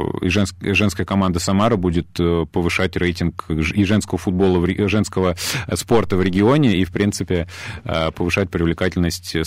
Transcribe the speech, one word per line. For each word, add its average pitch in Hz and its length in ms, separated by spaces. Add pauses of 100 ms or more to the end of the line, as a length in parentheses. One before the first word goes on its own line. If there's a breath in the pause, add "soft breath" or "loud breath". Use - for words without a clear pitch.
(220)
и 92 80
женс-, 98 320
и 98 120
женская 95 320
команда 92 340
«Самара» 104 380
будет, 87 280 (140)
э, 85 320
повышать 90 460
рейтинг 87 520
ж-, 80 240
и 101 100
женского 98 360
футбола 92 400
в 85 60
ре-, 98 220
женского 95 480 (380 loud breath)
спорта 107 440
в 90 40
регионе 101 540
и, 92 100
в 85 60
принципе, 95 560 (360 loud breath)
э, 80 280
повышать 87 400
привлекательность 85 840 (120)